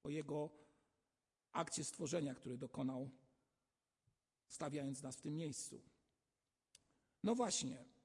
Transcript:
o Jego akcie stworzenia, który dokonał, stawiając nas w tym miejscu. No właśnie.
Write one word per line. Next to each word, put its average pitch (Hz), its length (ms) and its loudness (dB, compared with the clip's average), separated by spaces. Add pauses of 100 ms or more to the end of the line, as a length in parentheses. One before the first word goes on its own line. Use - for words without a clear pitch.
o 147 60 -6
Jego 147 420 0 (1000)
akcie 160 320 0
stworzenia, 143 500 2
który 127 240 -4
dokonał, 131 520 0 (1400)
stawiając 139 540 -2
nas 131 140 -6
w - 40 -14
tym 151 160 -2
miejscu. - 460 -4 (1400)
No 214 120 6
właśnie. 220 500 2 (200)